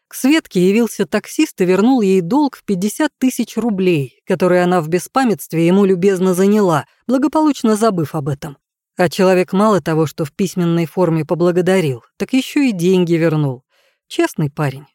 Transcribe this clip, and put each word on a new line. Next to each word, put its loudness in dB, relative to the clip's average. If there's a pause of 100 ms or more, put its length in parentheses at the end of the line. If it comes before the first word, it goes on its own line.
к -20
Светке 0
явился 0
таксист -4
и 2
вернул 2
ей 2
долг -2
в -20
пятьдесят -4
тысяч -2
рублей, -2
которые 2
она 2
в -8
беспамятстве -2
ему 4
любезно 0
заняла, 2 (220)
благополучно 0
забыв -2
об -6
этом. -8 (400)
А 2
человек 2
мало 2
того, 0
что -6
в -16
письменной -2
форме -2
поблагодарил, 0 (140)
так -4
еще -2
и 2
деньги 2
вернул. 0 (420)
Честный -4
парень. -6 (100)